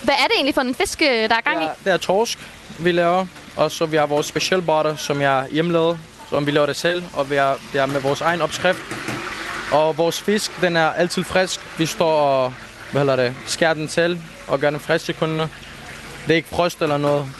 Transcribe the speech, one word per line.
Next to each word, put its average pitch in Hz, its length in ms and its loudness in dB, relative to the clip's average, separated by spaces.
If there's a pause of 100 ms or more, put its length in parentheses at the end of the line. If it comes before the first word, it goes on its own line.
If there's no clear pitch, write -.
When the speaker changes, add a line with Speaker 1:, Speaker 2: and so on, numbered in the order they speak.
Speaker 1:
Hvad 277 100 4
er - 100 2
det 320 120 2
egentlig 302 200 2
for 294 60 2
en 254 140 -2
fisk, - 260 -2
øh, 320 60 4 (220)
der 226 60 4
er 226 60 0
gang 311 200 0
i? 320 40 0
Speaker 2:
Ja, 311 60 -4 (120)
det 196 100 2
er 170 40 2
torsk, 202 420 0 (400)
vi 175 120 2
laver. 175 340 2 (300)
Og 151 160 2
så - 140 -2
vi 156 120 0
har 147 80 4
vores 147 220 0
special 185 340 0
butter, 156 340 2
som 143 260 -2
er 135 300 2
hjemmelavet, 165 480 2 (300)
som 143 160 0
vi 143 60 0
laver 147 140 4
det 139 100 -2
selv. 175 280 -2 (100)
Og 135 160 -2
vi 143 60 0
er, 135 200 2 (180)
det 139 80 2
er 135 40 4
med 135 160 0
vores 139 200 0
egen 165 200 0
opskrift. 175 380 0 (920)
Og 156 260 4
vores 165 240 0
fisk, 202 300 0 (100)
den 175 140 2
er 160 180 4
altid 175 300 0
frisk. 185 360 0 (180)
Vi 165 80 2
står 165 280 0
og, 135 400 2 (380)
hvad 139 100 2
hedder 139 140 4
det, 127 200 2 (120)
skærer 165 260 2
den 151 160 -4
selv 170 300 0 (280)
og 139 120 0
gør 147 100 4
den 147 100 -4
frisk 160 260 -2
til 165 100 -4
kunderne. 160 340 -2 (760)
Det 156 40 4
er 160 40 8
ikke 165 140 0
frost 175 320 0
eller 147 160 2
noget. 147 280 2 (140)